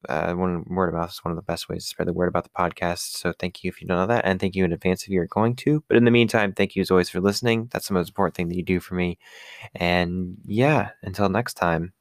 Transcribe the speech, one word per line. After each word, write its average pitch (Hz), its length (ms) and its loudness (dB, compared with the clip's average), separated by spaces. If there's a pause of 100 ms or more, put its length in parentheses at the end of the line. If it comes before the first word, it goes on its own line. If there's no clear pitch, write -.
Uh, 82 240 0
one, 90 360 -2
word 90 200 0
of 82 60 -2
mouth 85 160 -2
is - 140 -16
one 85 80 -4
of 82 40 -4
the 85 60 -10
best - 260 -6
ways 90 140 -6
to - 60 -10
spread 90 200 -4
the 87 40 -2
word 90 160 0
about 85 160 -2
the - 60 -20
podcast. - 680 -4
So 85 160 -4
thank - 320 -8
you 92 40 -2
if - 140 -12
you 85 60 -12
don't 90 100 0
know 92 80 2
that, 117 180 2
and 95 160 2
thank 92 140 -2
you 95 100 2
in 85 80 2
advance 92 300 -2
if - 60 -14
you're 92 180 0
going 113 300 0
to. 151 320 0
But - 100 6
in 117 60 8
the 117 60 8
meantime, 113 440 4
thank 98 200 0
you 95 60 0
as 92 100 0
always 90 200 4
for 90 100 -4
listening. 113 500 0
That's - 180 -4
the 101 60 -2
most 90 140 2
important 95 280 0
thing 87 120 -2
that 87 80 -4
you 90 60 -2
do 87 180 0
for - 140 -12
me. 87 240 -2 (560)
And 90 720 0
yeah, 120 440 2 (120)
until 95 260 -2
next 107 260 -2
time 85 460 0